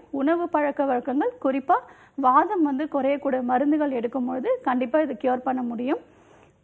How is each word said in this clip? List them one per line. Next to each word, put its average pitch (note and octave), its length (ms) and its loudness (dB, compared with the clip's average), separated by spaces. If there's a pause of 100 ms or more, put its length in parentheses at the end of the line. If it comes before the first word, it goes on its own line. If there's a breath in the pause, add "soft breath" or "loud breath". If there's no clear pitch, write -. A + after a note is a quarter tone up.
உணவு E4 400 0
பழக்க D4 360 0
வழக்கங்கள் C4+ 480 0 (100)
குறிப்பா C#4 340 2 (380 loud breath)
வாதம் D#4 480 4
வந்து C#4+ 280 0
குறையக்கூடிய C#4 500 0
மருந்துகள் C#4+ 500 2
எடுக்கும் A#3+ 340 -4
பொழுது C4 380 -2
கண்டிப்பா B3+ 360 0
இதை C#4 160 -2
cure B3+ 320 -2
பண்ண B3+ 140 -2
முடியும். B3 400 -4 (640 soft breath)